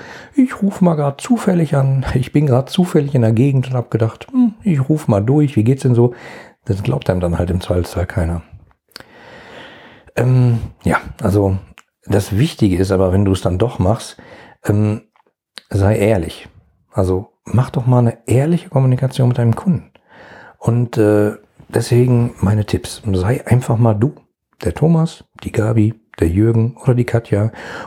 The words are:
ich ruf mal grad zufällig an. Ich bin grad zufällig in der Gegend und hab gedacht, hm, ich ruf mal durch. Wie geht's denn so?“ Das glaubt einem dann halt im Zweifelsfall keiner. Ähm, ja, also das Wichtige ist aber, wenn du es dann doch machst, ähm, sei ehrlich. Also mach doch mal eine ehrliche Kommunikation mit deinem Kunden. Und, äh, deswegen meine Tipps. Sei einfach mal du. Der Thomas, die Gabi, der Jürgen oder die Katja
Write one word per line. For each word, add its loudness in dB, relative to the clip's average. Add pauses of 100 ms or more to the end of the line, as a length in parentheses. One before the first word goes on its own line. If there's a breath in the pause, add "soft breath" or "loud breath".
(360 loud breath)
ich 0
ruf -2
mal 4
grad -2
zufällig 0
an. 2 (120)
Ich -4
bin 2
grad 2
zufällig 0
in 2
der 4
Gegend 2
und -4
hab -6
gedacht, -2
hm, 2
ich 0
ruf -2
mal 4
durch. 2
Wie 2
geht's 0
denn 2
so?“ 4 (500 loud breath)
Das -4
glaubt -4
einem 0
dann -2
halt -2
im -2
Zweifelsfall -4
keiner. -4 (1700 loud breath)
Ähm, 2 (240)
ja, 0 (240)
also 2 (480)
das -2
Wichtige 0
ist 0
aber, 2
wenn 2
du 2
es -2
dann -2
doch -2
machst, -2 (480 loud breath)
ähm, 0 (680)
sei 2
ehrlich. -2 (420)
Also -2 (120)
mach 0
doch -6
mal 2
eine 0
ehrliche 0
Kommunikation 0
mit 0
deinem 2
Kunden. -4 (640 loud breath)
Und, -2
äh, 2 (360)
deswegen 2
meine 0
Tipps. -6
Sei -2
einfach 0
mal 2
du. 0 (500)
Der -4
Thomas, 0 (180)
die -10
Gabi, 0 (240)
der 2
Jürgen 2
oder 0
die 0
Katja -2 (360 loud breath)